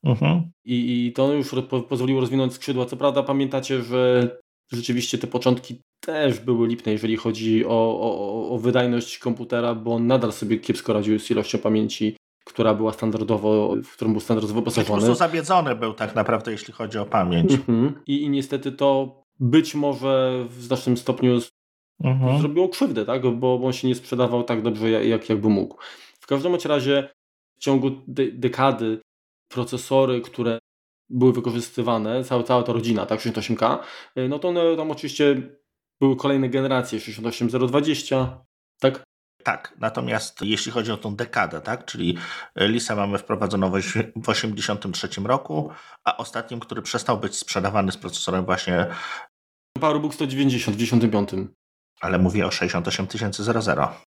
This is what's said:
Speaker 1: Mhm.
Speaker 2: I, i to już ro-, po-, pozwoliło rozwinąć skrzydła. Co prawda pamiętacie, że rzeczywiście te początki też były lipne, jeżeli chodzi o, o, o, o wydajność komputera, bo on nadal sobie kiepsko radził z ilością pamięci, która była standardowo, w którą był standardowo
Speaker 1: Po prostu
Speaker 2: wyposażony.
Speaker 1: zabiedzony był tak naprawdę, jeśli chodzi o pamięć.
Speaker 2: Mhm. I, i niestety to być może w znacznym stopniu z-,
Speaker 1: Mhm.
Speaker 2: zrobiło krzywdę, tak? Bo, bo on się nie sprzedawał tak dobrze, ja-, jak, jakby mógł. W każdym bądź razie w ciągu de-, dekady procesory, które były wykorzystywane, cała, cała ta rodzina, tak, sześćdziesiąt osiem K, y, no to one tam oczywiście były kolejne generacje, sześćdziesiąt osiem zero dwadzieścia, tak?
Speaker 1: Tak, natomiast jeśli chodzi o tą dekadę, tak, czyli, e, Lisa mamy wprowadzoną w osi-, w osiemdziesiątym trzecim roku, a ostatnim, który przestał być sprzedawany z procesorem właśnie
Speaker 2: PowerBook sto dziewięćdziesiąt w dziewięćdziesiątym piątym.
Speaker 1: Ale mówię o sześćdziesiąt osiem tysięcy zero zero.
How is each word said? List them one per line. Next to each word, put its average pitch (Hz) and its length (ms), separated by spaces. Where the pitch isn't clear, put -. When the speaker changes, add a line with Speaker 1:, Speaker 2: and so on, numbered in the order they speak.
Speaker 1:
Mhm. 151 460
Speaker 2:
I, 120 420
i 117 60
to 135 200
już 143 200
ro-, 131 100
po-, 131 200
pozwoliło 131 380
rozwinąć 127 340
skrzydła. 127 320
Co 127 100
prawda 139 260
pamiętacie, 135 600
że 123 480
rzeczywiście 123 460
te - 80
początki 123 560
też 151 400
były 117 280
lipne, 113 240
jeżeli 110 240
chodzi 110 500
o, - 20
o, 110 180
o, 101 320
o 120 80
wydajność 120 600
komputera, 117 560
bo 113 200
on 117 120
nadal 117 260
sobie 107 260
kiepsko - 340
radził 107 260
z - 120
ilością 107 280
pamięci, 107 580
która 110 300
była 110 180
standardowo, 107 800
w - 80
którą 110 200
był 104 80
standardowo 110 400
Speaker 1:
Po - 20
prostu 113 180
Speaker 2:
wyposażony. 107 340
Speaker 1:
zabiedzony 160 600
był 113 200
tak 107 200
naprawdę, 113 380
jeśli - 200
chodzi 110 260
o 101 80
pamięć. 90 460
Speaker 2:
Mhm. 131 420
I, 143 160
i 147 80
niestety 139 420
to 135 480
być 151 340
może 131 720
w 123 140
znacznym 123 340
stopniu 123 440
z-, 117 80
Speaker 1:
Mhm. 131 360
Speaker 2:
zrobiło 156 280
krzywdę, 160 360
tak? 123 180
Bo, 127 360
bo 127 80
on 127 60
się 127 160
nie 123 60
sprzedawał 120 500
tak 113 180
dobrze, 110 280
ja-, 110 120
jak, 110 260
jakby 107 200
mógł. 98 280
W - 60
każdym 139 260
bądź 175 120
razie 139 440
w - 40
ciągu 135 300
de-, 131 420
dekady 123 680
procesory, 127 720
które 117 380
były 127 220
wykorzystywane, 120 920
cała, 123 180
cała 123 200
ta 120 100
rodzina, 113 340
tak, 110 120
sześćdziesiąt 110 200
osiem 110 180
K, 123 220
y, 127 100
no 147 100
to 180 100
one 170 280
tam 156 140
oczywiście 143 520
były 135 160
kolejne 135 320
generacje, 127 500
sześćdziesiąt 110 280
osiem 117 240
zero 123 160
dwadzieścia, 131 720
tak? 135 220
Speaker 1:
Tak, - 360
natomiast 110 600
jeśli 107 300
chodzi 113 200
o 104 40
tą 101 200
dekadę, 92 440
tak, 113 240
czyli, 85 320
e, 98 140
Lisa 113 280
mamy 101 220
wprowadzoną 98 520
w 90 40
osi-, 107 380
w - 40
osiemdziesiątym 104 640
trzecim 98 340
roku, 147 440
a - 120
ostatnim, 117 440
który - 220
przestał 123 360
być 104 180
sprzedawany 98 560
z - 40
procesorem 92 480
właśnie 90 420
Speaker 2:
PowerBook 151 340
sto 156 120
dziewięćdziesiąt 131 500
w - 20
dziewięćdziesiątym 113 320
piątym. 101 440
Speaker 1:
Ale 87 180
mówię 92 280
o 90 40
sześćdziesiąt 90 380
osiem 98 180
tysięcy 104 380
zero 113 180
zero. 71 300